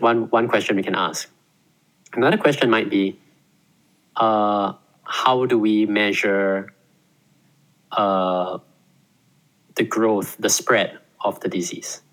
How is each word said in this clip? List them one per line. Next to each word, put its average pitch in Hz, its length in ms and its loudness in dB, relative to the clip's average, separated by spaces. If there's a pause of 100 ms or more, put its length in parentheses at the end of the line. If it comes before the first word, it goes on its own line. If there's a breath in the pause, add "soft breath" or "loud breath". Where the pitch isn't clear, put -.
one, 117 260 2
one 120 240 2
question 104 240 0
we 98 80 0
can 95 140 -4
ask. 85 340 -6 (800)
Another 139 240 2
question 147 320 2
might 110 240 0
be, 98 240 0 (1040)
uh, 104 560 2 (320)
how 127 400 0
do 120 80 2
we 107 320 2
measure, 98 840 0 (1200)
uh, 92 640 0 (1200)
the 110 80 0
growth, 110 480 0
the 110 160 -2
spread - 480 0 (240)
of 101 160 -4
the - 80 -8
disease? 90 640 -8